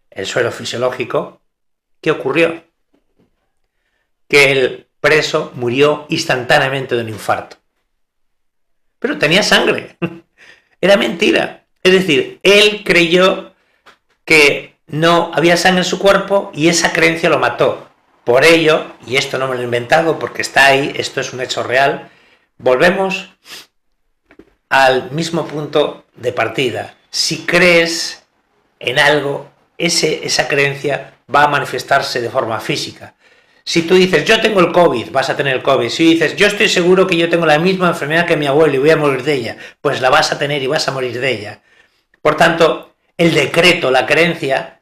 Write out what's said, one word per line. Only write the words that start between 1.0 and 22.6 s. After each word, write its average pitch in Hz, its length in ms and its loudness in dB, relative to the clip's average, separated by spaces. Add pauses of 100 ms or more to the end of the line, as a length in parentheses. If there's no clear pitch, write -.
¿qué 160 100 -2
ocurrió? 160 540 -2 (1600)
Que 139 220 4
el 127 380 -2 (120)
preso 147 540 0
murió 135 540 0
instantáneamente 135 880 -2
de 117 60 -2
un 110 60 -10
infarto. 98 480 -6 (1400)
Pero 269 180 -6
tenía 170 280 0
sangre. 202 560 -2
<laughs> - 800 -14
Era 196 160 4
mentira. - 680 -2 (180)
Es 185 80 4
decir, 185 500 0
él 208 420 4
creyó 180 680 2 (720)
que 151 500 2 (140)
no 165 460 2
había 170 220 2
sangre 180 260 2
en - 20 -4
su - 160 -4
cuerpo 196 520 2
y 151 160 0
esa 175 240 0
creencia 165 360 0
lo 147 100 2
mató. 123 500 -2 (360)
Por 127 200 4
ello, 160 400 4 (220)
y 120 100 -4
esto 139 220 -4
no 135 80 -4
me 131 80 -4
lo 123 60 -6
he 123 40 -6
inventado 131 540 0
porque - 240 -6
está 135 240 2
ahí, 139 300 2
esto - 240 -6
es 127 120 -8
un 127 80 -10
hecho 123 220 -6
real, 131 480 -2 (480)
volvemos 185 720 0 (1400)